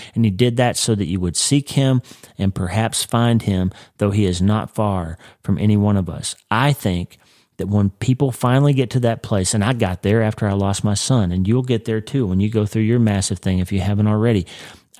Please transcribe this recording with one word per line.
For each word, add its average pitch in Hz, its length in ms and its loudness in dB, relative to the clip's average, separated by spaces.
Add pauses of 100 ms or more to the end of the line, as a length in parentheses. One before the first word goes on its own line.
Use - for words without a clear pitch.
(140)
And 117 100 2
he 110 60 4
did 117 260 0
that 120 200 0
so - 180 0
that 98 140 -2
you 92 100 -2
would 87 180 -2
seek - 340 0
him 135 300 2 (380)
and 98 160 0
perhaps 101 480 -2
find 117 400 2
him, 92 300 0 (240)
though 101 160 0
he 104 120 2
is 90 160 0
not 101 320 0
far 92 460 -4 (240)
from - 160 -2
any 107 180 2
one 104 200 2
of 90 120 0
us." 78 280 -10 (120)
I 131 240 2
think 87 460 -4 (380)
that 95 100 -6
when 101 240 2
people 135 400 -2
finally 131 420 2
get 131 180 0
to 131 100 0
that 117 240 0
place, 95 280 -2
and 107 120 0
I 123 80 0
got 98 300 -2
there 110 200 2
after 107 240 -2
I 98 60 0
lost 98 320 -2
my 104 100 0
son, 98 380 0
and 92 160 0
you'll 123 160 2
get 120 200 -2
there 110 160 -2
too 131 240 -2
when 92 140 0
you 104 120 2
go 107 160 0
through 110 160 0
your 117 180 2
massive 101 400 0
thing 92 180 0
if 90 140 -2
you 98 80 0
haven't 104 260 0
already. 107 400 2 (540)